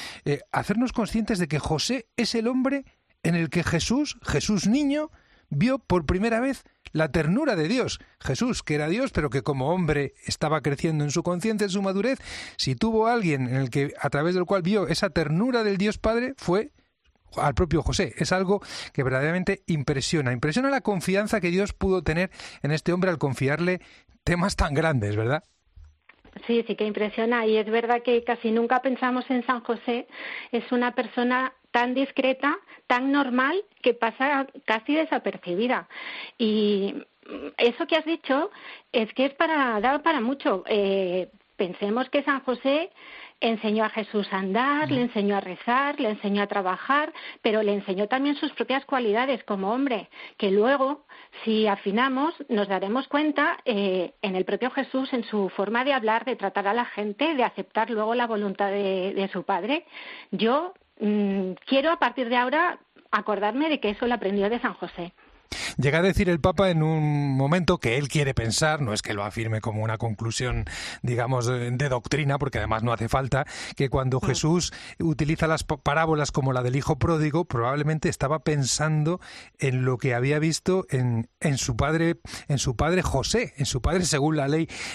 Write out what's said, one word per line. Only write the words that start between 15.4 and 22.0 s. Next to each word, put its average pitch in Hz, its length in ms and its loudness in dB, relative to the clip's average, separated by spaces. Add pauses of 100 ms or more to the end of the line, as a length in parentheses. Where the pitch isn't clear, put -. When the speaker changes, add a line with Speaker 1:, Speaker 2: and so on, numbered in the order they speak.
Speaker 1:
del 202 140 2
Dios 202 200 0
Padre, 233 400 0
fue 196 340 0 (640)
al 143 160 2
propio 160 280 2
José. 147 360 0
Es 156 160 0
algo 190 280 2 (320)
que 143 100 -2
verdaderamente 156 640 0
impresiona. 143 640 0
Impresiona 156 360 0
la 277 120 0
confianza 202 580 0
que 175 120 0
Dios 190 220 0
pudo 185 280 0